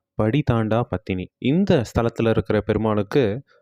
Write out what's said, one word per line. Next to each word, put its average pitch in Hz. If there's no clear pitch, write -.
படிதாண்டா 113
பத்தினி. 92
இந்த 165
ஸ்தலத்துல 113
இருக்கிற 107
பெருமாளுக்கு 107